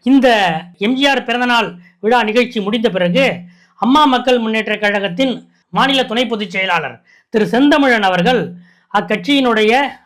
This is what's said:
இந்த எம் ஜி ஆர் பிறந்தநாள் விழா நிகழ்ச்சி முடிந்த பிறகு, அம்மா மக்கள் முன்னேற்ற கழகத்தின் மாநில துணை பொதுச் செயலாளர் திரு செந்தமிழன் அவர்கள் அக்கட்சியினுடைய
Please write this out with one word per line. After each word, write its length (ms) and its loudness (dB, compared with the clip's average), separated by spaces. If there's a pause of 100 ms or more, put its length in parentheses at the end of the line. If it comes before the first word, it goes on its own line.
இந்த 240 4 (520)
எம் 160 -2
ஜி 120 0
ஆர் 180 0
பிறந்தநாள் 540 -2 (220)
விழா 220 2
நிகழ்ச்சி 380 -2
முடிந்த 300 -2
பிறகு, 500 0 (340)
அம்மா 300 2
மக்கள் 340 2
முன்னேற்ற 380 -2
கழகத்தின் 720 -2 (220)
மாநில 340 0
துணை 220 -2
பொதுச் 240 -6
செயலாளர் 520 -4 (260)
திரு 180 0
செந்தமிழன் 560 2
அவர்கள் 380 0 (540)
அக்கட்சியினுடைய 880 0 (260)